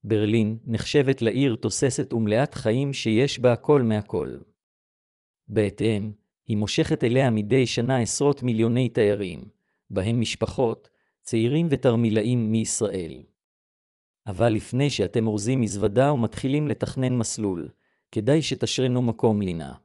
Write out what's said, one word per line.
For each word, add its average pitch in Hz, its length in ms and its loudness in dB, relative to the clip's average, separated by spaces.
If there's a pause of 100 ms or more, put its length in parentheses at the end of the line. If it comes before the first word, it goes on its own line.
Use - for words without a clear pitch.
ברלין 107 600 2
נחשבת 131 560 0
לעיר 117 340 0
תוססת 127 560 -2
ומלאת 113 420 0
חיים 135 380 -2
שיש 120 460 0
בה 123 140 4
הכל 139 300 4
מהכל. 101 540 -2 (1120)
בהתאם, 107 640 0 (340)
היא 110 100 -2
מושכת 147 480 0
אליה 127 260 4
מדי 110 360 2
שנה 123 320 -2
עשרות 135 440 0
מיליוני 120 460 2
תיירים, 104 560 0 (460)
בהם 107 300 0
משפחות, - 680 -2 (340)
צעירים 123 480 0
ותרמילאים 117 800 2
מישראל. 95 720 -2 (1040)
אבל 104 220 0
לפני 123 420 0
שאתם 117 360 0
אורזים 110 340 0
מזוודה 107 520 2
ומתחילים 139 560 -2
לתכנן 127 480 -2
מסלול, 98 520 -4 (440)
כדאי 135 300 2
שתשרנו 123 600 -2
מקום 113 400 0
לינה. 80 320 -6 (100)